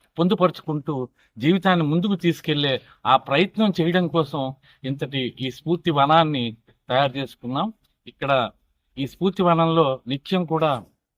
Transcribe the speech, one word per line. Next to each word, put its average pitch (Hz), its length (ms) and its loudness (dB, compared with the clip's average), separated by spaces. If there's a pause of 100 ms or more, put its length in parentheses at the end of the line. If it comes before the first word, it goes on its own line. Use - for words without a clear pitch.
(200)
పొందుపరుచుకుంటూ 156 920 0 (280)
జీవితాన్ని 175 480 2
ముందుకు 180 300 0
తీసుకెళ్లే 147 680 -2 (240)
ఆ 131 120 4
ప్రయత్నం 185 640 0
చేయడం 175 260 0
కోసం 139 480 -4 (280)
ఇంతటి 135 580 -6
ఈ 127 100 -6
స్మృతి 170 400 -4
వనాన్ని 143 680 2 (320)
తయారు 131 280 0
చేసుకున్నాం. 139 560 -6 (340)
ఇక్కడ 135 420 -2 (480)
ఈ 135 100 -4
స్మృతి 185 360 -2
వనంలో 165 640 2
నిత్యం 165 380 -4
కూడా 151 380 -2 (340)